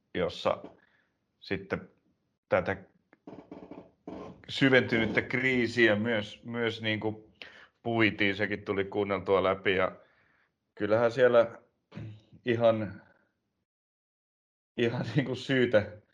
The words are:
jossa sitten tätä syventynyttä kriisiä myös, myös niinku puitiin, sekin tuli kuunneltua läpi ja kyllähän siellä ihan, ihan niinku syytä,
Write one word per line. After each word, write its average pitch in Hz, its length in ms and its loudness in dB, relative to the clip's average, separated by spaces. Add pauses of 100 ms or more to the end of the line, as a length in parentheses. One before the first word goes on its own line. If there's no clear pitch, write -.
(140)
jossa - 440 -2 (840)
sitten 95 480 -6 (600)
tätä 95 280 0 (1700)
syventynyttä 117 720 2
kriisiä 120 760 2
myös, 107 480 -4
myös 117 380 -4
niinku 107 480 -4 (520)
puitiin, 104 540 2
sekin 101 260 -4
tuli 98 220 -2
kuunneltua 98 580 0
läpi 95 320 0
ja 92 180 0 (840)
kyllähän 110 380 2
siellä 120 460 4 (880)
ihan, 110 580 0 (1700)
ihan 120 300 -2 (100)
niinku 127 180 0
syytä, 120 580 2 (220)